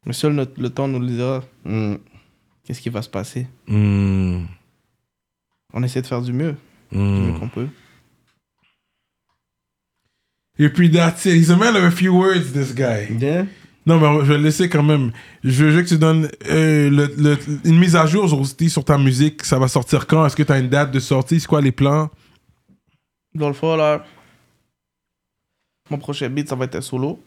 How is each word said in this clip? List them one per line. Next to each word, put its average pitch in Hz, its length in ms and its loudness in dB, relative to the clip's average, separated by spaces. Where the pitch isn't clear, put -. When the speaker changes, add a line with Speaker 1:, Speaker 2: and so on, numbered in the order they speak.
Speaker 1:
Mais 120 60 -6
seul 147 200 -2
notre, 131 260 -6
le 120 120 -4
temps 139 160 -4
nous 131 120 -4
le 123 80 -4
dira. 127 360 -6
Speaker 2:
Mm. 104 300 -4
Speaker 1:
Qu'est-ce - 180 -12
qui - 80 -8
va 107 140 -8
se - 60 -16
passer ? 117 360 -10
Speaker 3:
Mm. 98 800 0
Speaker 1:
On 120 100 -4
essaie 127 180 -4
de 127 60 -10
faire 123 160 -6
du 123 100 -6
mieux, 147 220 -4
Speaker 3:
Mm. 101 60 -6
Speaker 1:
du 98 240 0
mieux 82 80 -6
qu'on 110 100 -8
peut. 120 180 -8
Speaker 3:
Et 151 100 4
puis, 170 200 4
that's 165 360 2
it. 180 100 4
He's 165 160 6
a 175 40 6
man 220 200 2
of 190 80 2
a 175 80 6
few 180 220 0
words, 180 380 2
this 131 220 -4
guy. 113 460 -4
Speaker 2:
Yeah. 156 260 -2
Speaker 3:
Non, 160 140 4
mais 151 260 2
je 139 60 2
vais 147 60 4
le 147 60 0
laisser 156 240 0
quand 156 160 2
même. 143 280 2
Je 131 200 2
veux, 151 80 4
je 156 60 4
veux 180 60 2
que 175 40 -4
tu 175 100 2
donnes, 160 320 2
euh, 151 400 2
le, 143 280 2
le, 147 200 2
une 165 140 4
mise 175 180 4
à 160 100 4
jour 185 220 2
sur, 139 180 0
sur 147 140 -4
ta 147 140 2
musique. 139 480 0
Ça 135 140 0
va 131 80 2
sortir 127 400 -2
quand ? 156 180 4
Est-ce 139 100 0
que 151 80 0
t'as 139 160 2
une 127 80 -2
date 139 240 0
de 135 80 -2
sortie ? 135 400 0
C'est - 80 -8
quoi 151 140 0
les 135 100 2
plans ? 147 380 0
Speaker 1:
Dans 151 120 -4
le 143 60 -2
fond, 160 220 -2
là, 151 280 0
mon 147 100 -8
prochain 143 300 -8
beat, 143 200 -6
ça 135 60 -6
va 127 100 -4
être 127 100 -12
un - 60 -6
solo. 131 460 -8